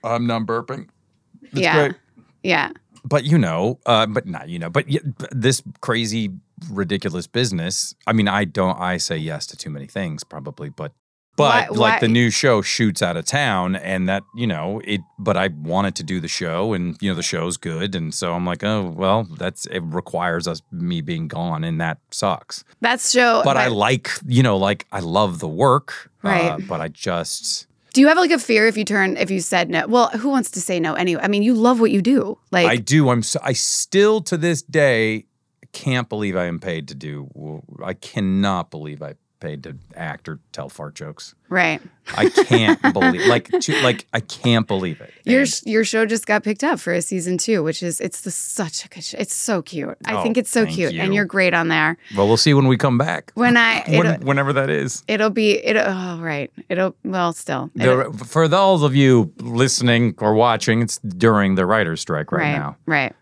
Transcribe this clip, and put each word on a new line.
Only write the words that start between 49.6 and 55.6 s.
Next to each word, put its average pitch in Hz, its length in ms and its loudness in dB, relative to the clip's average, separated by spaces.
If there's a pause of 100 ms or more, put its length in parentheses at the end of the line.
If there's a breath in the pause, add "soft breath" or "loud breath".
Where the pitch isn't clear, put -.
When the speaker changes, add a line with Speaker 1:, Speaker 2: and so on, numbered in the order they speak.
Speaker 2:
cute. - 340 -8 (120)
I 220 80 -2
Speaker 1:
Oh, 196 80 -2
Speaker 2:
think 226 160 0
it's 226 100 -4
so 226 140 2
Speaker 1:
thank 160 120 -2
Speaker 2:
cute, 170 200 -2
and 180 180 -2
Speaker 1:
you. 202 40 2
Speaker 2:
you're 208 80 2
great 180 280 2
on 170 140 2
there. 160 300 2 (200 loud breath)
Speaker 1:
Well, 101 100 4
we'll 113 100 6
see 143 180 6
when 139 120 6
we 127 100 6
come 127 200 2
back. - 380 -2
Speaker 2:
When 240 220 4
I, 226 300 2
Speaker 1:
When, 165 200 4
Speaker 2:
it'll 165 180 0
Speaker 1:
whenever 139 280 2
that 135 180 2
is. 143 360 -2
Speaker 2:
it'll 214 220 2
be, 208 340 2